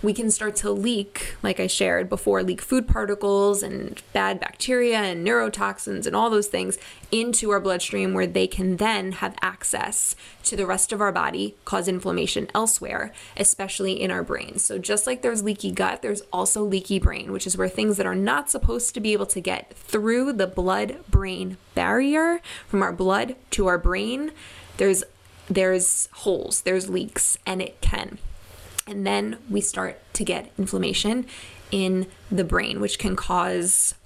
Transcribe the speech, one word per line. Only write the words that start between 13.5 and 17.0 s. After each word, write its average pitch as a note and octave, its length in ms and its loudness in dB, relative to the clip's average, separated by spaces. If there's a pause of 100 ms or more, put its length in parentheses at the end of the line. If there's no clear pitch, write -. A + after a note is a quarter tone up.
in F#3 100 0
our F3+ 140 -2
brain. - 340 -6
So - 180 0
just F#3+ 300 0
like B3+ 160 -2
there's A#3 220 0
leaky G3+ 260 -2
gut, F#3 320 -2
there's G#3 200 -2 (100)
also F#3+ 320 0
leaky F#3+ 340 0
brain, - 320 0